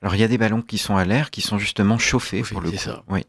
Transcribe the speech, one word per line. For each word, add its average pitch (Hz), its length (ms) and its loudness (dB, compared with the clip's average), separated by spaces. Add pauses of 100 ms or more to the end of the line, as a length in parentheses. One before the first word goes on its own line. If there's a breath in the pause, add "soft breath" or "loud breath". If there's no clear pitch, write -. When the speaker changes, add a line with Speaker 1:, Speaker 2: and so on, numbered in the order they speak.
Speaker 1:
Alors, 98 140 0
il 101 80 2
y - 20 4
a 110 40 4
des 120 100 2
ballons 110 240 2
qui - 160 -6
sont - 180 0
à 92 80 4
l'air, 123 260 0
qui - 120 -8
sont 104 160 -2
justement 101 400 2
chauffés, 117 400 0
Speaker 2:
Chauffés, 117 160 -4
Speaker 1:
pour 95 80 -6
le 82 80 -2
Speaker 2:
c'est 95 80 -4
Speaker 1:
coup. - 40 -6
Speaker 2:
ça. - 260 -8
Speaker 1:
Oui, 95 200 -2